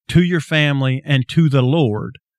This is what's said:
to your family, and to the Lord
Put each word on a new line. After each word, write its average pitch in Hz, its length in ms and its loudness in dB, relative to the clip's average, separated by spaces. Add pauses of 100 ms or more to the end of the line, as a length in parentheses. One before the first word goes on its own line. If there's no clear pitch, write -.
to 170 120 2
your 175 200 0
family, 139 640 -2
and 135 240 0
to 160 200 2
the 135 120 2
Lord 127 560 -2 (220)